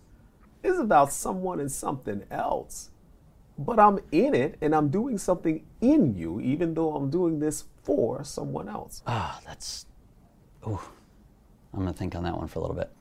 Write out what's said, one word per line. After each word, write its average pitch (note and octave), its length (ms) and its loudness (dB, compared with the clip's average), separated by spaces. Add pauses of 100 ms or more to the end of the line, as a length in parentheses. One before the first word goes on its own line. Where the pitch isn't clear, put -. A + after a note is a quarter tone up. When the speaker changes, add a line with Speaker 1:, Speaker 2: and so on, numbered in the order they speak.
(600)
Speaker 1:
This F4+ 120 2
is - 60 0
about D#3+ 320 6
someone F#3 480 -4
and C#3 120 -4
something A2 580 -6
else. - 600 -8 (680)
But A3 220 0
I'm G#3 200 8 (120)
in A#3+ 220 4
it, C#3 280 2
and D#3 140 4
I'm D3+ 140 4
doing G#3+ 280 0
something E3+ 480 0 (160)
in A3 340 6
you, E2+ 240 -6
even D#3+ 340 0
though D#3 220 0
I'm C#3 140 -2
doing E3 300 0
this D3+ 260 -2 (180)
for C3 400 0
someone - 460 -8
else. - 360 -12
Speaker 2:
Ah, - 400 -4
that's, - 400 -14 (840)
ooh. G2+ 120 -4 (920)
I'm G2 60 -6
gonna F#2 140 -2
think F2 220 -6
on F2 80 -6
that E2+ 140 -4
one E2 100 -8
for E2 120 -8
a - 20 -4
little E2+ 140 -4
bit. F2 260 -6